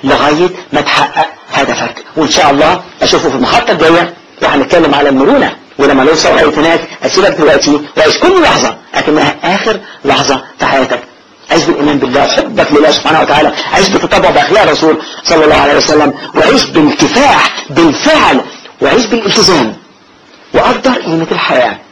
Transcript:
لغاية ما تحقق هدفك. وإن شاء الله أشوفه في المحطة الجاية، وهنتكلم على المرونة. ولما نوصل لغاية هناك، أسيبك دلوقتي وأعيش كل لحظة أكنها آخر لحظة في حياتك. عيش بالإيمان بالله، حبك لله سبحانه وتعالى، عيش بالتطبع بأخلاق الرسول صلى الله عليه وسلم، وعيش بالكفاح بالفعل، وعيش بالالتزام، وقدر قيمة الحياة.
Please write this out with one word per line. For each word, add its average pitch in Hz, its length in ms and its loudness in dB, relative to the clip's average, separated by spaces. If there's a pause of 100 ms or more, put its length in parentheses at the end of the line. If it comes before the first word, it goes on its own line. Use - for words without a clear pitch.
لغاية 147 460 0 (240)
ما 151 80 0
تحقق 151 460 -2 (260)
هدفك. 135 420 -4 (220)
وإن 151 120 0
شاء 156 220 2
الله 156 300 2 (200)
أشوفه 147 280 0
في 131 60 -4
المحطة 127 360 0
الجاية، 170 420 2 (280)
وهنتكلم 147 540 0
على 143 140 0
المرونة. 147 460 2 (220)
ولما 139 260 2
نوصل 160 260 2
لغاية 151 300 0
هناك، 165 300 0 (160)
أسيبك 190 240 2
دلوقتي 147 520 2 (160)
وأعيش 156 200 2
كل 370 240 2
لحظة 123 360 0 (180)
أكنها 143 480 0
آخر 196 360 -2 (260)
لحظة 139 360 0 (180)
في 143 60 -2
حياتك. 131 340 -2 (520)
عيش 156 120 2
بالإيمان 147 340 0
بالله، 131 300 0
حبك - 440 -2
لله 147 200 4
سبحانه 151 300 0
وتعالى، 147 300 2 (220)
عيش 196 160 2
بالتطبع 196 400 0
بأخلاق 185 340 2
الرسول 160 380 0 (220)
صلى 160 220 2
الله 151 100 4
عليه 143 220 2
وسلم، 147 360 0 (220)
وعيش 226 300 2
بالكفاح 180 840 2 (200)
بالفعل، 277 720 2 (400)
وعيش 165 240 0
بالالتزام، 190 720 0 (760)
وقدر 233 380 0
قيمة 165 400 -2
الحياة. 123 460 -2 (140)